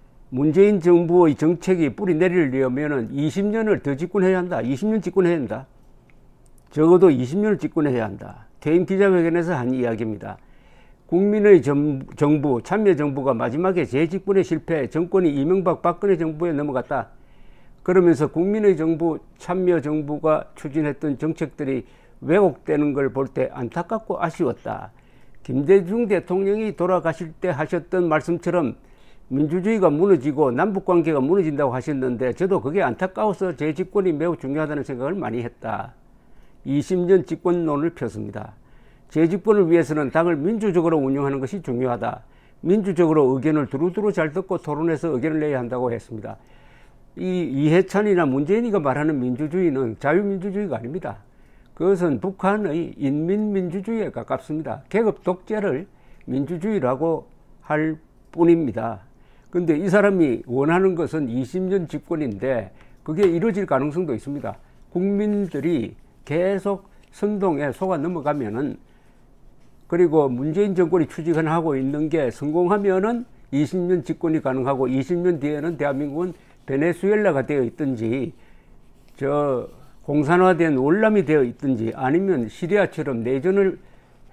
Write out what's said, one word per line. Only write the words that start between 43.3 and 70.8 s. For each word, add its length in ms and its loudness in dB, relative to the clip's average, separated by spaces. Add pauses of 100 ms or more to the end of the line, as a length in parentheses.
의견을 340 0
두루두루 440 -2
잘 200 -2
듣고 260 -4
토론해서 500 -4
의견을 320 -2
내야 180 -2
한다고 320 -4
했습니다. 460 -10 (800)
이 260 -2
이해찬이나 840 2
문재인이가 520 0
말하는 400 0
민주주의는 800 -2
자유민주주의가 760 -2
아닙니다. 420 -10 (560)
그것은 460 0
북한의 760 -2
인민민주주의에 1120 -2
가깝습니다. 800 -6
계급 360 0
독재를 640 -2 (400)
민주주의라고 1000 -2 (360)
할 360 -2 (320)
뿐입니다. 720 2 (500)
근데 260 0
이 120 -2
사람이 580 2
원하는 480 2
것은 360 -2
이십 320 -4
년 260 -2
집권인데 800 -4 (320)
그게 240 2
이루어질 400 0
가능성도 480 -2
있습니다. 420 -8 (340)
국민들이 1080 -2 (280)
계속 640 -2 (220)
선동에 640 -2
속아 240 -2
넘어가면은, 800 -4 (1120)
그리고 400 4
문재인 480 -2
정권이 320 2